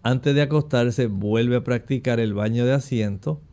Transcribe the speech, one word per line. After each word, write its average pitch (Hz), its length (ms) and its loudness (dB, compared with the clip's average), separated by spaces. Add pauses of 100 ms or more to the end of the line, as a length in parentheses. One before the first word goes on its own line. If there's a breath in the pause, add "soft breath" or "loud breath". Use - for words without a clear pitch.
Antes 131 320 0
de 147 80 4
acostarse, 135 640 0
vuelve 110 480 0
a 120 80 0
practicar 123 560 -2
el 110 160 0
baño 113 300 0
de 127 80 2
asiento 123 680 -2 (120)